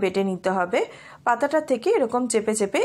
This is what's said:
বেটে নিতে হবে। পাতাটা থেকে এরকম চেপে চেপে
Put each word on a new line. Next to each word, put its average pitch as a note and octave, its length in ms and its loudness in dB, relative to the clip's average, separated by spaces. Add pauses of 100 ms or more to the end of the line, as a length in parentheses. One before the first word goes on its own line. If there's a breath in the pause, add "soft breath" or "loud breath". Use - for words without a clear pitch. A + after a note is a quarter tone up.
বেটে F#3+ 220 0
নিতে F#3 260 -2
হবে। F#3+ 300 0 (440 loud breath)
পাতাটা C#4 360 2 (100)
থেকে B3 260 0
এরকম B3 260 0 (100)
চেপে A3 220 0
চেপে G#3+ 300 0